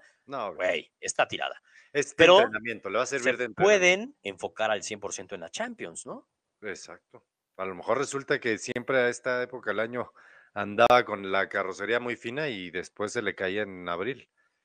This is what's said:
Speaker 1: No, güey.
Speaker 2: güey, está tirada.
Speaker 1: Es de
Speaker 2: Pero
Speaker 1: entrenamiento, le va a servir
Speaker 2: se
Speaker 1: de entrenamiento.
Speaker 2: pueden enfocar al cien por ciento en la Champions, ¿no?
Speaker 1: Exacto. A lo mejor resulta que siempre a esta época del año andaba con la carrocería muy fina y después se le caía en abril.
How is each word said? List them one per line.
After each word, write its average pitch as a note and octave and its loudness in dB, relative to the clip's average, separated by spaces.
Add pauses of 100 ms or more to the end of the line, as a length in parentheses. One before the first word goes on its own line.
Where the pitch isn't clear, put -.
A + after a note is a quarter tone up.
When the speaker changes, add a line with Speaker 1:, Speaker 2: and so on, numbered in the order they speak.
(280)
Speaker 1:
No, A2+ -8
güey. F#2 -2
Speaker 2:
güey, E2 -4
está - -2
tirada. C#2 -6 (320)
Speaker 1:
Es C#3+ -2
de - -20
Speaker 2:
Pero E3+ 10
Speaker 1:
entrenamiento, A2 -2
le G#2 2
va B2 4
a B2 -6
servir C3 -4
Speaker 2:
se A#2 0
Speaker 1:
de B2 -2
entrenamiento. A#2+ -2
Speaker 2:
pueden G3 4
enfocar G2+ -4
al G#2 -2
cien G#2 -8
por F#2+ -8
ciento F#2+ -12
en F2 -8
la E2 -12
Champions, B2 -10
¿no? G#3 -14 (340)
Speaker 1:
Exacto. F2+ -14 (320)
A F#2+ -6
lo F#2+ -6
mejor F#2 0
resulta C#3 -2
que A2 -2
siempre B2 -4
a B2 4
esta B2 -2
época A#2+ -6
del G2+ 0
año A#2 -6 (400)
andaba A#2 6
con G2+ -6
la F#2+ 0
carrocería G2 -2
muy A#2+ -6
fina C3+ -6
y F#2 -8
después F2+ -6
se A#2+ -4
le G2 -4
caía G2 -4
en F2+ -10
abril. A2 -6 (360)